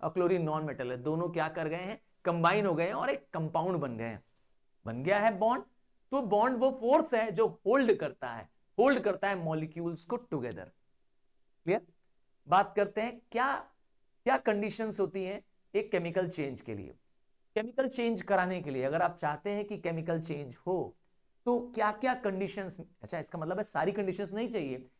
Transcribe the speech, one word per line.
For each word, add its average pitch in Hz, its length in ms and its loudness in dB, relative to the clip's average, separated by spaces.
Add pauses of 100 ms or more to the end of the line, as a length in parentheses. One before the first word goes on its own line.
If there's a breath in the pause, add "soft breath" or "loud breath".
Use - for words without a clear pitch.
और 156 80 -2
क्लोरीन 180 320 2
नॉन 156 220 0
मेटल 131 280 -4
है। 127 60 -4
दोनों 156 320 -2
क्या 160 180 -2
कर 160 200 -4
गए 156 80 -4
हैं? 185 260 -8 (240)
कंबाइन 175 400 4
हो 175 100 2
गए 165 100 2
हैं 202 80 -2
और 160 160 -2
एक - 240 -4
कंपाउंड 165 440 0
बन 123 200 -4
गए 113 80 -4
हैं। 110 180 -8 (640)
बन 117 180 -6
गया 196 160 4
है 214 180 2
बॉन्ड। 233 260 2 (480)
तो 269 100 0
बॉन्ड 226 360 2
वो 262 140 4
फोर्स 262 420 4
है 220 180 2
जो 214 160 4
होल्ड 226 480 4
करता 139 340 -6
है, 113 200 -12 (300)
होल्ड 254 200 6
करता 196 300 0
है 202 60 0
मॉलिक्यूल्स 160 680 -4
को 240 120 -4
टुगेदर। 120 540 -6 (920)
क्लियर? 185 180 0 (640)
बात 196 280 4
करते 202 260 0
हैं 233 200 -6 (100)
क्या, 254 240 0 (680)
क्या 240 140 4
कंडीशंस 214 640 0
होती 190 240 0
हैं 190 200 -6 (320)
एक 208 160 0
केमिकल 175 380 0
चेंज 139 320 -4
के 110 140 -8
लिए। 82 200 -10 (600)
केमिकल 240 340 0
चेंज 233 320 0
कराने 185 400 2
के 147 100 -6
लिए 131 120 -2
अगर 147 180 2
आप 170 140 2
चाहते 151 340 -4
हैं 208 160 -2
कि 208 120 -8
केमिकल 165 440 -2
चेंज 147 360 -8 (100)
हो 180 280 -2 (500)
तो 247 300 0
क्या-क्या 214 380 2
कंडीशंस, 196 640 -4
अच्छा - 400 -10
इसका 165 200 -8
मतलब 165 180 -4
है 214 60 -2
सारी 170 280 0
कंडीशंस 190 400 -4
नहीं 233 180 -4
चाहिए, 135 400 -6 (100)